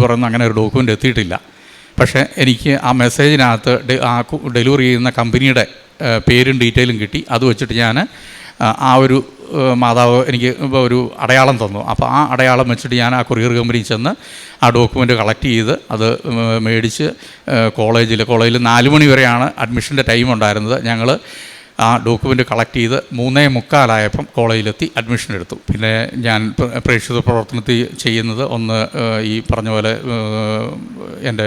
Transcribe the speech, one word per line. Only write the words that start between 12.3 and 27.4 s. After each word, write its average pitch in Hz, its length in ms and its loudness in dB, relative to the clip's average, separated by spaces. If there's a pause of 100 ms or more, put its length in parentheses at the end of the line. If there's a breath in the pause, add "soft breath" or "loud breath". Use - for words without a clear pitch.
അടയാളം 127 400 2
വെച്ചിട്ട് 120 220 -4
ഞാൻ 123 200 0
ആ 123 80 0
കൊറിയർ 120 360 -2
കമ്പനിയിൽ 117 260 -2
ചെന്ന് 120 280 -2 (520 loud breath)
ആ 120 60 6
ഡോക്യുമെന്റ് 120 500 2
കളക്ട് 110 320 -2
ചെയ്ത് 110 220 0 (160)
അത്, 110 180 0 (200)
ഉം, 117 100 -4 (280)
മേടിച്ച്, 113 420 -2 (460 loud breath)
ഏഹ്, 113 240 2
കോളേജിൽ, 113 440 2
കോളേജിൽ 117 360 2 (120)
നാല് 120 180 4
മണി 147 240 6
വരെയാണ് 127 360 4 (100)
അഡ്മിഷൻ്റെ 127 520 -2
ടൈം 120 220 2
ഉണ്ടായിരുന്നത്. 107 460 0 (120)
ഞങ്ങൾ 117 200 0 (680 loud breath)
ആ 113 160 4 (100)
ഡോക്യുമെന്റ് 123 440 0
കളക്ട് 113 260 -2
ചെയ്ത് 120 260 -2 (100)
മൂന്നേ 131 420 2
മുക്കാലായപ്പം 113 720 0 (100)
കോളേജിലെത്തി 113 500 0 (100)
അഡ്മിഷൻ 113 380 -4
എടുത്തു. 87 220 -10 (120)
പിന്നെ 110 240 -2 (240)
ഞാൻ 117 240 0 (180)
പ്ര-, 120 260 -4
പ്രേക്ഷിത 120 340 -2
പ്രവർത്തനത്തിൽ 117 600 -2 (240)